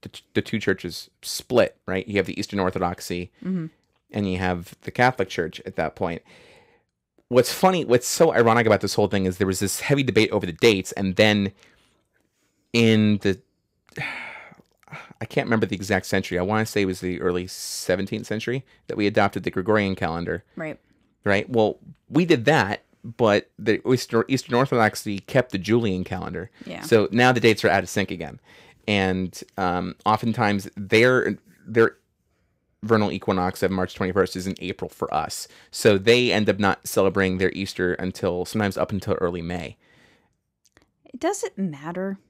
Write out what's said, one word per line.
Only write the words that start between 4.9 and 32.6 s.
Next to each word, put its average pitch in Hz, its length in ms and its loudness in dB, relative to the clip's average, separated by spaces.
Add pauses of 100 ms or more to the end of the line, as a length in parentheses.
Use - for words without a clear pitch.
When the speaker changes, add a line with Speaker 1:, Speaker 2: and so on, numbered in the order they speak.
Speaker 1:
Catholic 123 360 2
Church - 380 -6
at 92 100 -10
that 80 180 -4
point. 85 280 -6 (1040)
What's 120 240 4
funny, 185 320 2
what's 120 240 2
so 165 240 4
ironic 113 340 4
about 101 140 4
this 101 140 -4
whole 104 140 2
thing 98 180 0
is 90 100 -2
there 98 120 0
was 92 120 -2
this 98 200 -4
heavy 143 240 0
debate 110 260 4
over 98 160 0
the 87 60 -6
dates, 101 400 2
and 95 240 -2
then 104 360 4 (1200)
in 110 460 4
the, 98 200 0 (580)
<sighs> - 60 -8 (1200)
I 123 40 -4
can't - 220 -2
remember 110 200 2
the 92 80 -4
exact 92 320 -2
century. 95 320 -2
I 90 40 0
wanna 107 220 0
say 104 180 -2
it 98 40 2
was 92 140 -4
the 90 200 -6
early 90 280 -2
seventeenth - 760 -4
century 117 380 -6 (220)
that - 100 -8
we 104 120 2
adopted 101 340 0
the 90 80 -4
Gregorian 98 460 0
calendar. 85 480 -6 (100)
Speaker 2:
Right. 156 240 -10 (460)
Speaker 1:
Right? - 260 0
Well, 110 280 2 (300)
we 156 160 2
did 147 200 4
that, 113 400 2 (200)
but 107 540 2
the 107 320 -2
Eastern, 120 380 0
Eastern 123 260 -2
Orthodoxy 110 640 0
kept - 320 -2
the 101 80 -4
Julian 98 460 0
calendar. 90 460 -10 (140)
Speaker 2:
Yeah. - 180 -12
Speaker 1:
So 113 280 4
now 123 220 6
the 120 80 2
dates 110 240 4
are 110 40 4
out 92 140 4
of 87 60 -10
sync 98 240 -4
again. 82 260 -10 (480)
And, 92 520 0 (200)
um, 90 380 -4 (100)
oftentimes 107 680 0
their, 110 600 2 (300)
their 113 300 2 (880)